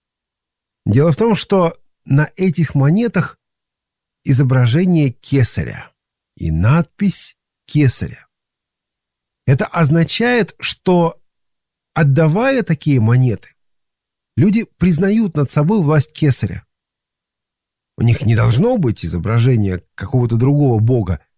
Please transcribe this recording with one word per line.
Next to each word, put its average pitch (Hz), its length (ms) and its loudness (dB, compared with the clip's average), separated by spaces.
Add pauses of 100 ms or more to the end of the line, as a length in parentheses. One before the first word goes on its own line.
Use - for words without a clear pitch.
(840)
Дело 143 280 2
в - 20 2
том, 220 200 0
что 180 380 0 (300)
на 147 320 0
этих 175 400 -2
монетах 175 640 0 (840)
изображение 135 840 2
кесаря - 800 -4 (460)
и 82 160 -6
надпись 147 840 -2 (280)
«Кесаря». 123 600 -2 (1200)
Это 135 220 0
означает, 170 920 0
что, - 600 -2 (720)
отдавая 165 720 0
такие 147 360 -2
монеты, 120 560 0 (800)
люди 202 300 0 (120)
признают 190 580 0
над 147 140 -2
собой 175 320 0
власть 147 300 0
кесаря. - 540 -4 (1300)
У - 60 -8
них 120 220 2
не 117 120 2
должно 131 440 2
быть 117 260 -4
изображения 95 760 0 (100)
какого-то 117 420 -2
другого 131 440 2
бога, 110 440 -2 (140)